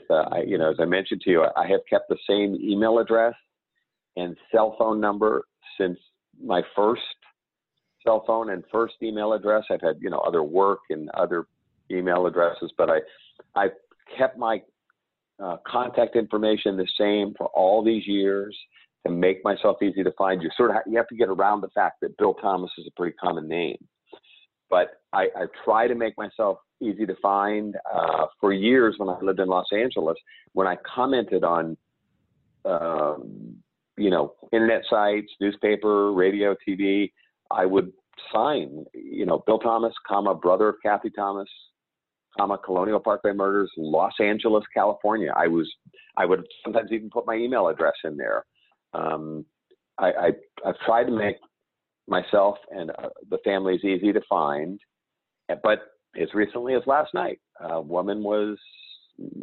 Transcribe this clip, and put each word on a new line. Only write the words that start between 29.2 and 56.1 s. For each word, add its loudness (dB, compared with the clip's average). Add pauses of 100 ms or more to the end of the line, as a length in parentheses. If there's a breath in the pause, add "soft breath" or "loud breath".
lived 0
in 0
Los 0
Angeles, -2 (360 soft breath)
when 0
I 0 (180)
commented 0
on, 0 (880)
um, -4 (400)
you 2
know, 0 (180)
internet 2
sites, 0
newspaper, 2
radio, 2 (100)
T -4
V, 0 (380)
I 0
would 2 (400)
sign, -2
you -8
know, 0
Bill 4
Thomas, 0 (120)
comma, 0
brother 4
of 0
Kathy -2
Thomas, -4 (880)
comma, 0
Colonial 0
Parkway 0
Murders, 0
Los 0
Angeles, 2 (100)
California. 0
I 2
was, 0 (460 soft breath)
I 2
would 2 (200)
sometimes -2
even -6
put -6
my -2
email 0
address 0 (100)
in -8
there. -4 (480)
Um, -6 (500)
I, 0
I, 2 (360)
I've -2
tried 2
to -2
make -2 (720)
myself 2 (120)
and, -8
uh, -12 (220)
the -2
families 0
easy 2
to 0
find, -2 (840)
but 0 (280)